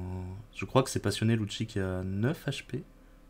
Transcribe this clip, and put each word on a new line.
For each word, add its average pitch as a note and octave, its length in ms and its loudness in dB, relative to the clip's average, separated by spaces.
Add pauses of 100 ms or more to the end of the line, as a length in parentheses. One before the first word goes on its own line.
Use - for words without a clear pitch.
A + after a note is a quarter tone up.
(560)
je - 100 -6
crois C3 160 6
que - 80 0
c'est - 100 -2
Passionné A2 360 4
Lucci G#2+ 320 -2
qui - 120 -4
a F#2 240 0
neuf G#2 440 0
H - 180 -4
P. C#3+ 180 -6 (460)